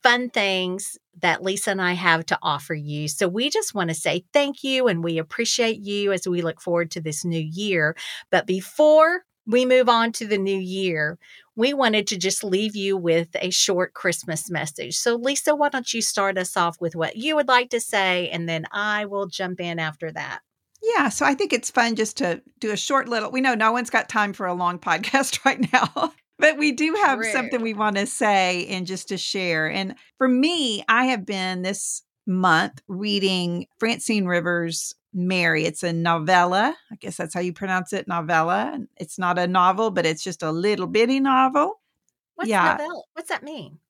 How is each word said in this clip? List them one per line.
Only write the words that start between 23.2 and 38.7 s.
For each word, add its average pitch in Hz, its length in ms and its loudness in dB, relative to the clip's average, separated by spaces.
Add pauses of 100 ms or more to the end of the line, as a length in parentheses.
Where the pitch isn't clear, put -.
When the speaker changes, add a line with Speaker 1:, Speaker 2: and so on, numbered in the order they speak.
Speaker 2:
we 262 80 -2
know 262 140 2
no 220 180 2
one's 240 180 -4
got 226 180 0
time 208 260 0
for - 120 -6
a 180 80 -2
long 175 240 -2
<laughs> - 20 -12
podcast 226 640 0
right 262 280 0
now, 294 400 2 (260)
but 302 200 4
we 302 140 2
do 302 300 0
have 277 160 4
Speaker 1:
True. 226 140 -2
Speaker 2:
something 247 300 -2
we 226 100 -2
want 208 240 0
to 202 100 0
say 190 600 2
and 185 200 -6
just 185 220 -8
to 196 80 -4
share. 170 540 -2
And 190 240 -4 (240)
for 262 100 4
me, 254 580 2
I 240 200 2
have 240 180 -2
been 185 380 -4
this - 400 -6 (240)
month 180 640 2
reading 185 760 -2 (120)
Francine 226 480 0
Rivers' 170 680 -2 (200)
Mary. 175 500 2
It's - 180 -4
a 170 120 -2
novella. 175 840 2 (160)
I - 40 -18
guess 196 200 -12
that's 170 160 -8
how 180 80 -4
you 180 140 -4
pronounce 185 400 -4
it, 196 120 -4
novella. 175 720 0 (200)